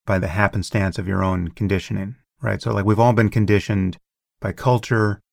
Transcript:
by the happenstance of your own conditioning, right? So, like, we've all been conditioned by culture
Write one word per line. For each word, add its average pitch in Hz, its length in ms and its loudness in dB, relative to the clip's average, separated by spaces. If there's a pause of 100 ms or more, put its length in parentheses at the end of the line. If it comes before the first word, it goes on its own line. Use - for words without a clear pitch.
by 95 140 0
the 90 80 -4
happenstance 98 680 0
of 90 100 -6
your 95 160 0
own 90 260 -2
conditioning, 98 640 -4 (260)
right? 101 200 -4
So, 113 100 -4
like, 101 140 0
we've 104 140 2
all 120 140 6
been 107 160 4
conditioned 101 680 0 (420)
by 98 140 -6
culture 113 640 0 (140)